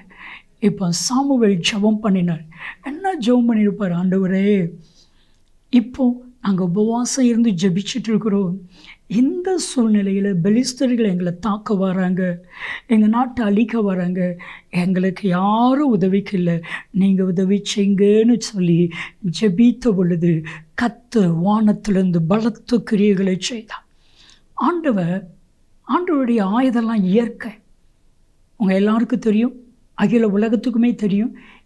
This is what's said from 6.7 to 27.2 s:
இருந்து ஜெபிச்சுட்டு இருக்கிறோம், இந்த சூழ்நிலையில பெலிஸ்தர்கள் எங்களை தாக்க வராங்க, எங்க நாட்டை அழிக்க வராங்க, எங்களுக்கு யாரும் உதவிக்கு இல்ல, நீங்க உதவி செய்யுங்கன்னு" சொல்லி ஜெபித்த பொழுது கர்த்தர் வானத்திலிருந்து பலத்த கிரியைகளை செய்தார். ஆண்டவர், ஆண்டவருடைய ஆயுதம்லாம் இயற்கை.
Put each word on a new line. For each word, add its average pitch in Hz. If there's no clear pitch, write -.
இருந்து 233
ஜெபிச்சுட்டு 196
இருக்கிறோம், 202
இந்த 320
சூழ்நிலையில 202
பெலிஸ்தர்கள் 233
எங்களை 180
தாக்க 214
வராங்க, 185
எங்க 214
நாட்டை 240
அழிக்க 220
வராங்க, 180
எங்களுக்கு 185
யாரும் 233
உதவிக்கு 196
இல்ல, 170
நீங்க 190
உதவி 190
செய்யுங்கன்னு" 202
சொல்லி 175
ஜெபித்த 233
பொழுது 175
கர்த்தர் 220
வானத்திலிருந்து 190
பலத்த 220
கிரியைகளை 196
செய்தார். -
ஆண்டவர், 208
ஆண்டவருடைய 269
ஆயுதம்லாம் 226
இயற்கை. 226